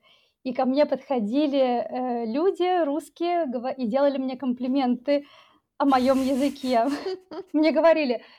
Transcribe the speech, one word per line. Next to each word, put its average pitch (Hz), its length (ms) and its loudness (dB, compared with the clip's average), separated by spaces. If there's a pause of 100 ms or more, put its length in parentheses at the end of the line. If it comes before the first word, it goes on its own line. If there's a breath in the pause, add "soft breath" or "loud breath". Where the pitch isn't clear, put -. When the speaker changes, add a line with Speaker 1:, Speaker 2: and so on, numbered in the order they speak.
(440 soft breath)
Speaker 1:
и 254 80 -4
ко 254 140 0
мне 277 220 2
подходили, 269 720 0
э, 247 680 -2
люди 349 580 0
русские 330 640 -2
гово-, 247 300 -4
и 262 100 -4
делали 269 320 2
мне 262 180 -4
комплименты 262 920 -2 (500 loud breath)
о 294 80 0
моём 262 360 4
языке. 254 640 0
<laughs> 370 460 -6
Speaker 2:
<laughs> 330 220 -12
Speaker 1:
Мне 302 180 4
говорили: 302 520 2 (160 loud breath)